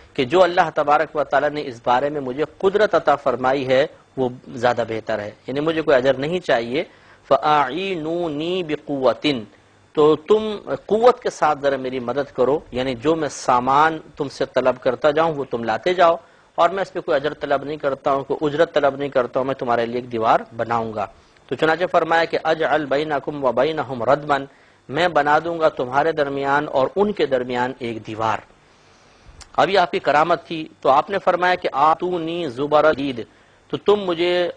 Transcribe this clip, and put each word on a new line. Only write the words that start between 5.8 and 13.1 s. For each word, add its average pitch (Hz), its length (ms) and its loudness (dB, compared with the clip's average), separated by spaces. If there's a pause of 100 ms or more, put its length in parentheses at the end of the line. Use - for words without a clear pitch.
कोई 151 140 4
अजर 127 220 2
नहीं 160 220 -4
चाहिए। 127 440 -2 (460)
फ़अईनूनी 160 1300 -2
बिकुव्वतिन, 135 840 -2 (480)
तो 151 200 6
तुम 214 400 0 (320)
कुव्वत 226 360 4
के 196 60 -4
साथ 151 260 0
ज़रा 139 220 0
मेरी 131 220 -6
मदद 123 320 -4
करो, 131 320 0 (100)
यानी 127 220 -4
जो 143 200 0